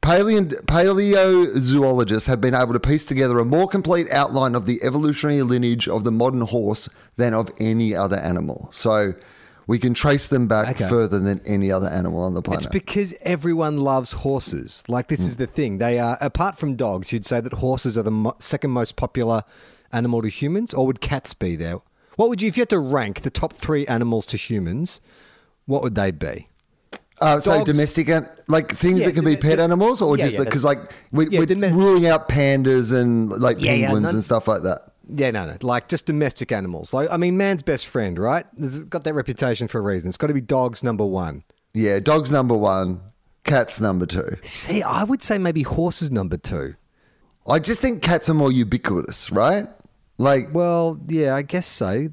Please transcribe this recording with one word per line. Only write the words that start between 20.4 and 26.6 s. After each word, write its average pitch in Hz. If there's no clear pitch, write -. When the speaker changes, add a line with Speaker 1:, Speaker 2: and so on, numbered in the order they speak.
Speaker 2:
or 131
would 131
cats -
be 87
there? 82
What 226
would 214
you, 220
if 170
you 247
had 233
to 196
rank 131
the 135
top -
three 147
animals 117
to -
humans, 107
what 135
would 123
they 98
be? 76